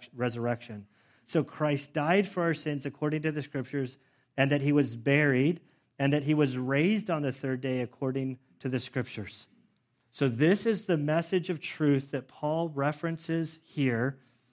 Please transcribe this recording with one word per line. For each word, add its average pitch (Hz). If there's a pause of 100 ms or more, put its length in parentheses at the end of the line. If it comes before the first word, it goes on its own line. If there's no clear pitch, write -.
(160)
resurrection. 117 (380)
So 156
Christ 147
died 170
for 180
our 165
sins 147
according 151
to 156
the 147
Scriptures, 131 (400)
and 135
that 143
he 143
was 139
buried, 139 (400)
and 139
that 147
he 147
was 135
raised 160
on 156
the 135
third 131
day 127
according 131 (220)
to 135
the 127
Scriptures. - (640)
So 139
this 160
is 220
the 180
message 160
of 165
truth 143
that 127
Paul 160
references 160
here. 131 (340)